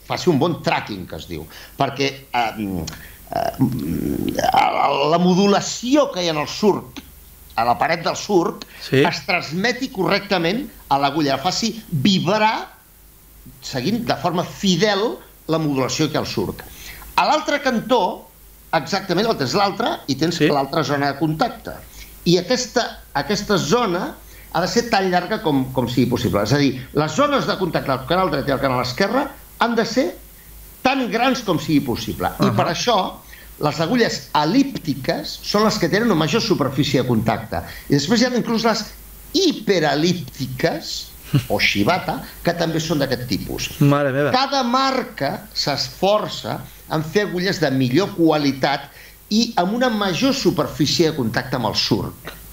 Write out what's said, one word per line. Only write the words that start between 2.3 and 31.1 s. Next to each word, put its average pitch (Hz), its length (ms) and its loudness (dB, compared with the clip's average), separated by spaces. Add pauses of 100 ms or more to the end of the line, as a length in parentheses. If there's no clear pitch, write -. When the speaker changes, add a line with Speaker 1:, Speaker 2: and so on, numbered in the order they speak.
Speaker 1:
eh, 104 500 -2 (500)
eh, - 180 -2 (840)
la, - 520 2 (220)
la 170 80 4
modulació 202 960 2
que 185 100 -6
hi 170 60 -2
ha 160 40 0
en 156 100 -4
el 135 60 -6
surc, - 520 0 (560)
a 113 80 2
la 120 140 4
paret 160 260 0
del 180 100 -2
surc, - 520 0 (240)
Speaker 2:
Sí. 131 120 4
Speaker 1:
es 160 240 0
transmeti 180 640 -2
correctament 196 760 0 (220)
a 139 80 4
l'agulla, 139 400 2
faci 185 520 -2
vibrar, 208 760 2 (960)
seguint 143 440 -2
de 131 100 0
forma 175 280 -2
fidel, 202 720 0 (320)
la 160 100 2
modulació 143 500 0
que - 40 -8
hi 151 40 -2
ha 131 40 0
al 104 60 -2
surc. - 360 -4 (540)
A 175 100 4
l'altre 294 360 2
cantó, 240 640 0 (460)
exactament, 180 540 0
el 226 100 0
tens 131 180 -2
l'altre, 202 440 0 (100)
i 139 60 0
tens 160 220 0
Speaker 2:
Sí. 151 120 4
Speaker 1:
l'altra 143 360 0
zona 143 280 0
de 135 60 -10
contacte. 160 540 -2 (520)
I 175 140 4
aquesta, 240 640 -2 (140)
aquesta 202 420 -2
zona 202 580 0 (380)
ha - 80 0
de 180 80 0
ser 233 220 0
tan 190 200 2
llarga 180 320 0
com, 135 300 0
com 123 160 0
sigui 123 220 2
possible. 101 320 2
És 107 100 0
a 143 60 4
dir, 143 360 0
les 156 180 0
zones 269 340 2
de 190 120 -2
contacte 160 320 -2
al 123 160 -2
canal 185 240 2
dret 139 180 -2
i 139 40 2
al 127 80 0
canal 127 220 0
esquerre 220 440 0 (320)
han 233 160 2
de 220 100 2
ser 311 320 0 (640)
tan 254 280 2